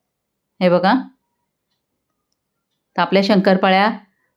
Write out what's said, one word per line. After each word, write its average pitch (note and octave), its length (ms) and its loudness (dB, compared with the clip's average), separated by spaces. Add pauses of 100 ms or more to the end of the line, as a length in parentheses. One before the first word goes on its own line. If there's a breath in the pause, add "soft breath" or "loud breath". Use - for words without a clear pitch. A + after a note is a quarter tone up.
(600)
हे F#3 80 2
बघा, F3+ 240 0 (2000)
तर - 60 -4
आपल्या F#3+ 200 0
शंकरपाळ्या G3 680 0 (460)